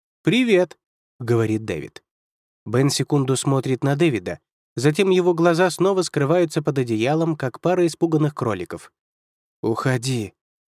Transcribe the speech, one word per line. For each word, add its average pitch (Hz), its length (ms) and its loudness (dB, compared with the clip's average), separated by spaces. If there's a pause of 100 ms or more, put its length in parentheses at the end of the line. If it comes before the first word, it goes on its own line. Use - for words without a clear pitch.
(220)
«Привет!» — 196 560 2 (420)
говорит 113 440 0
Дэвид. 82 400 -8 (600)
Бен 123 240 2
секунду 135 480 0
смотрит 135 460 -2
на 139 140 0
Дэвида, 104 420 -2 (380)
затем 151 340 2
его 180 240 4
глаза 170 360 4
снова 185 320 0
скрываются 160 600 0
под 147 160 -2
одеялом, 135 580 0
как - 240 -6
пара 175 260 2
испуганных 156 480 0
кроликов. 92 580 -6 (680)
«Уходи!» — 117 720 -2 (340)